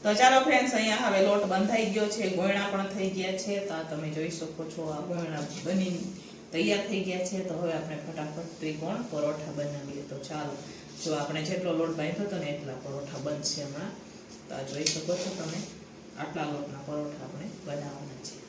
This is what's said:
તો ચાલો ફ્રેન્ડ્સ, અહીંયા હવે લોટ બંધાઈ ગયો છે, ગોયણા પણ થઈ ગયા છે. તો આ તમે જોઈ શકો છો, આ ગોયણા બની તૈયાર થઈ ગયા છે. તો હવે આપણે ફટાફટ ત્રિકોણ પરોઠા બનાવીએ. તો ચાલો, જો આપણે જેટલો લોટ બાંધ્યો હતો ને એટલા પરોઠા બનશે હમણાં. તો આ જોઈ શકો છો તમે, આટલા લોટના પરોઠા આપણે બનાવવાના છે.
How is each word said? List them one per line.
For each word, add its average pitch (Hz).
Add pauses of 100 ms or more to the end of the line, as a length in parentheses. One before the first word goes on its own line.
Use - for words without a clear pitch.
તો 208
ચાલો 262
ફ્રેન્ડ્સ, 254
અહીંયા 220
હવે 196
લોટ 202
બંધાઈ 208
ગયો 208
છે, 208
ગોયણા 202
પણ 196 (100)
થઈ 190
ગયા 185
છે. 196
તો 170
આ 160
તમે 156
જોઈ 156
શકો 165
છો, 156
આ 151
ગોયણા 170 (200)
બની 175 (520)
તૈયાર 202
થઈ 190
ગયા 185
છે. 190
તો 180
હવે 165
આપણે 156
ફટાફટ 156
ત્રિકોણ 160
પરોઠા 147
બનાવીએ. 143
તો -
ચાલો, 147 (520)
જો 156
આપણે 147
જેટલો 175
લોટ 160
બાંધ્યો 175
હતો 190
ને 151
એટલા 143
પરોઠા 139
બનશે 147
હમણાં. 147 (580)
તો -
આ 135 (120)
જોઈ 151
શકો 160
છો 185
તમે, 165 (600)
આટલા 156
લોટના 143
પરોઠા 147
આપણે 143 (200)
બનાવવાના 143
છે. - (140)